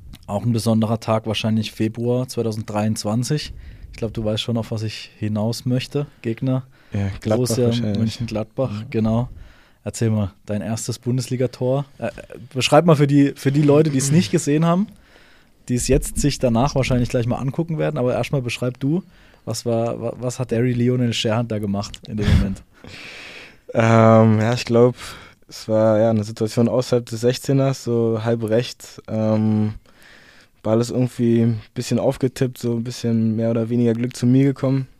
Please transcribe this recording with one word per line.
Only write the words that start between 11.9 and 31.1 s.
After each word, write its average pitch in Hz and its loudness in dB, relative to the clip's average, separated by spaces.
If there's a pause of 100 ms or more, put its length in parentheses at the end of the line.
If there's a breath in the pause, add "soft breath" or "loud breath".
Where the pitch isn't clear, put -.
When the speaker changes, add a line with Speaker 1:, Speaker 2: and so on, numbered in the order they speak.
Speaker 1:
Äh, 110 -6 (440)
beschreib 147 4
mal 165 8
für 143 4
die, 139 4
für 139 0
die 143 2
Leute, 147 6
die 135 0
es 139 0
nicht 170 4
gesehen 156 2
haben, 180 2 (840 soft breath)
die 123 2
es 120 -2
jetzt - 0
sich 143 0
danach 123 2
wahrscheinlich 123 0
gleich 120 0
mal 120 -2
angucken 160 -4
werden, 156 -2
aber 123 0
erstmal 123 -2
beschreib 123 -6
du, 156 0 (420 soft breath)
was - -8
war, 117 -2
wa-, 113 -6
was 123 -6
hat 123 -6
Harry 120 2
Lionel 120 2
Scherhand 113 -2
da 104 -2
gemacht 101 -6
in 107 -8
dem 101 0
Moment? 98 2
Speaker 2:
<laughs> - -20
Ähm, 113 6
ja, 113 2
ich 117 -4
glaub, 120 4 (520 loud breath)
es - -16
war, 110 4
ja, 113 4
eine 110 0
Situation 113 0
außerhalb 120 0
des 113 -8
Sechzehners, 135 0
so 113 0
halb 117 -2
rechts. - -4
Ähm, 110 0 (920 soft breath)
Ball 113 2
ist 120 -2
irgendwie 120 2